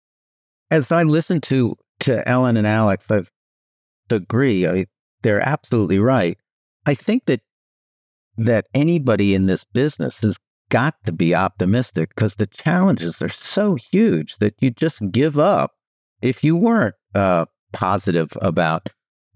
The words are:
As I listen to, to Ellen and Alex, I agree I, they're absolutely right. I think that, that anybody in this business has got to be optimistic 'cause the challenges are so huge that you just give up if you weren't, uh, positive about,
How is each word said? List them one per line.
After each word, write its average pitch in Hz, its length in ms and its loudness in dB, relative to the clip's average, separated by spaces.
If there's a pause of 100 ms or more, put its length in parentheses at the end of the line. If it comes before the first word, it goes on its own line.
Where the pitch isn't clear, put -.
(720)
As 151 220 0
I 170 120 2
listen 160 380 0
to, 131 320 0 (260)
to - 280 -2
Ellen 123 300 2
and 107 80 0
Alex, 107 440 2
I 107 120 0 (880)
agree 110 560 0
I, 90 200 0 (360)
they're 104 180 2
absolutely 110 580 0
right. 104 380 2 (480)
I 147 100 0
think 220 320 -4
that, 131 140 0 (960)
that 110 380 0
anybody 127 600 2
in 95 120 2
this 95 180 0
business 123 540 -4
has 104 180 -2 (320)
got 127 380 -2
to 87 60 -4
be 82 220 0
optimistic 92 800 -2
'cause 110 200 -2
the 104 120 -4
challenges 170 760 -2
are - 80 -6
so - 440 -2
huge 135 600 -2
that 104 240 0
you 131 100 2
just 120 400 -4
give 143 280 0
up 156 380 0 (440)
if 127 240 -2
you 156 120 4
weren't, 202 380 2 (200)
uh, 92 320 2 (260)
positive 92 720 -2
about, 82 460 -2 (480)